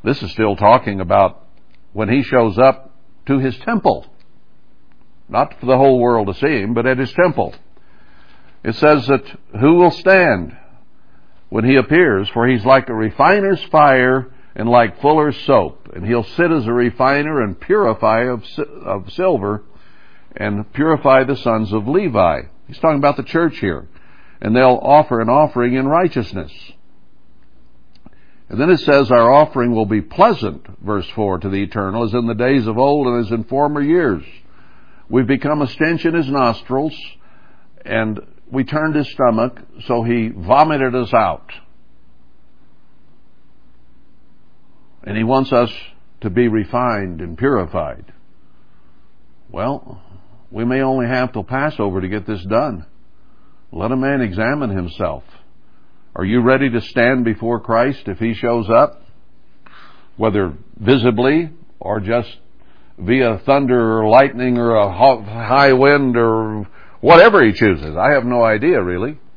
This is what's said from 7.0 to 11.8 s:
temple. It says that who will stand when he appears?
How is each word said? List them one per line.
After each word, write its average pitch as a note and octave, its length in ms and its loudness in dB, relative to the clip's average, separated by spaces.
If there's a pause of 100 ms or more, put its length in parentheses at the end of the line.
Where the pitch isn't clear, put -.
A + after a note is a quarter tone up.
temple. E3 420 0 (1080)
It - 120 -4
says D3+ 320 4
that C3+ 160 2 (360)
who D3 160 6
will F3 160 6
stand E3+ 640 2 (920)
when A2 160 -2
he C3+ 100 4
appears? C3 540 2